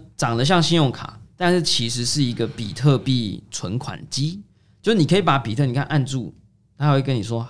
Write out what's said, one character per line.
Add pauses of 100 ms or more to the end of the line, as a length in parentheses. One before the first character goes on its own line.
(160)
长
得
像
信
用
卡， (220)
但
是
其
实
是
一
个
比
特
币 (100)
存
款
机， (400)
就
是
你
可
以
把
比
特，
你
看
按
住， (420)
它
会
跟
你
说